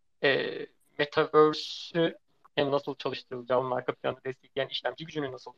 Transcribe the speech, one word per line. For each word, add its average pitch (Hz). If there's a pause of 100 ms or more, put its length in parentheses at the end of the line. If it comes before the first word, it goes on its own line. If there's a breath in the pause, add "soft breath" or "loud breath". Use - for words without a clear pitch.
(240)
e, 135 (400)
Metaverse'ü 156 (380)
hem 143
nasıl 139
çalıştırılacağı, 127
onun 131
arka 123
planı -
destekleyen 131
işlemci -
gücünün 151
nasıl 123